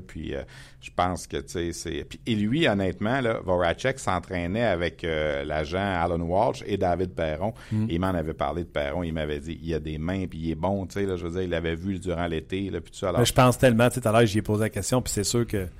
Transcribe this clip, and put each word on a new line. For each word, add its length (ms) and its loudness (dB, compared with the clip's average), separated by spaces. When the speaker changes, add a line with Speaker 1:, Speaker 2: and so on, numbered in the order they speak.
Speaker 1:
puis, 300 -8
euh, 60 -4
je 120 -14
pense 320 0
que, 120 -6
tu 100 -4
sais, 240 -4
c'est, 320 -6
puis, 220 -16
et 100 0
lui, 320 2
honnêtement, 540 0
là, 240 0
Voracek 520 2
s'entraînait 680 -2
avec, 400 0
euh, 400 0
l'agent 320 -2
Alan 180 2
Walsh 460 0
et 100 -2
David 360 2
Perron. 420 -2
Speaker 2:
Mm. 160 0
Speaker 1:
Il 140 0
m'en 60 2
avait 260 0
parlé 300 -2
de 40 -10
Perron, 360 -2
il 100 -4
m'avait 260 -2
dit, 240 -8
il 100 -2
a 60 0
des 200 -6
mains, 280 -2
puis 120 -10
il 120 -2
est 40 -2
bon, 300 -2
tu 140 -10
sais, 60 0
là, 100 0
je 80 -4
veux 80 -4
dire, 120 -2
il 80 -4
l'avait 240 0
vu 240 -4
durant 280 -2
l'été, 440 -4
là, 100 -4
puis 100 -14
tout 60 -18
ça. 120 -2
Alors 120 2
Speaker 2:
Mais 40 6
je 80 2
pense 240 8
tellement, 300 6
tu 80 0
sais, 60 -4
tout 80 2
à 20 4
l'heure, 140 8
j'y 140 2
ai 20 2
posé 220 2
la 60 2
question, 340 0
puis 100 -4
c'est 100 2
sûr 220 2
que 220 -2